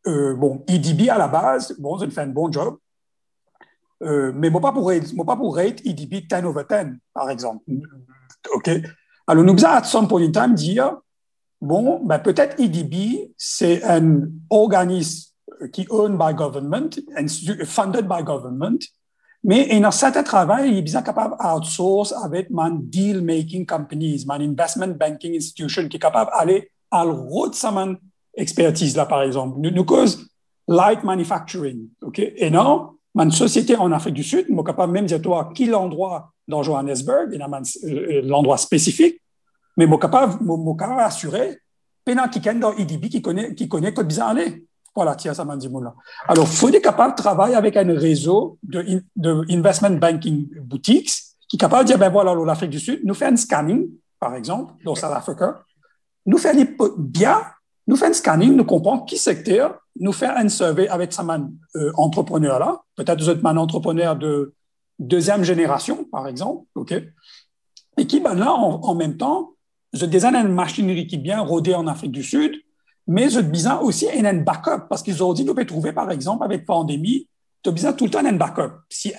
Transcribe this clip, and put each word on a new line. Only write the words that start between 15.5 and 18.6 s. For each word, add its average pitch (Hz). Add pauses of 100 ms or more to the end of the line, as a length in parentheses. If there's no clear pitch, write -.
qui 185
owned 208
by 160
government, 147 (260)
and 151 (380)
funded 196
by 175
government, 139 (640)